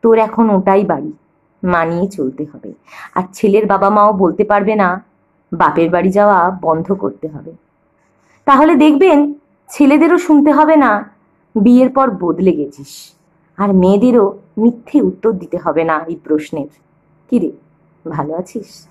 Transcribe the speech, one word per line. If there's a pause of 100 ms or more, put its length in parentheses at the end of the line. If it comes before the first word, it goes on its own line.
"তোর
এখন
ওটাই
বাড়ি, (520)
মানিয়ে
চলতে
হবে"। (420)
আর (100)
ছেলের
বাবা
মাও
বলতে
পারবে
না, (480)
"বাপের
বাড়ি
যাওয়া
বন্ধ
করতে
হবে"। (920)
তাহলে
দেখবেন (340)
ছেলেদেরও
শুনতে
হবে
না, (460)
"বিয়ের
পর
বদলে
গেছিস"। (420)
আর
মেয়েদেরও (200)
মিথ্যে
উত্তর
দিতে
হবে
না
এই
প্রশ্নের, (640)
"কি
রে, (580)
ভালো
আছিস?"